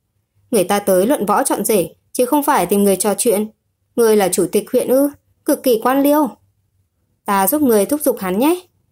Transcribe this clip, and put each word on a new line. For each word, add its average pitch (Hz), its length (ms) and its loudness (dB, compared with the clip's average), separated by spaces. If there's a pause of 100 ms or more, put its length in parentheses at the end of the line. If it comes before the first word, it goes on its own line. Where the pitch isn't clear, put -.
(500)
Người 202 140 0
ta 202 140 -2
tới 190 280 0
luận 233 200 0
võ 208 160 0
chọn 285 220 -2
rể, 180 300 -2 (180)
chứ 254 140 0
không 294 160 0
phải 233 240 0
tìm 202 180 0
người 196 120 2
trò 202 220 -2
chuyện. 214 300 0 (480)
Ngươi 226 200 4
là 190 120 2
chủ 175 240 0
tịch 202 200 -4
huyện 247 160 0
ư, 277 220 2 (340)
cực 254 180 -2
kỳ 226 200 2
quan 269 200 0
liêu." 285 260 2 (960)
"Ta 196 220 0
giúp 302 160 -2
người 214 240 2
thúc 294 140 -4
giục 254 180 0
hắn 185 200 -4
nhé." 330 240 0 (300)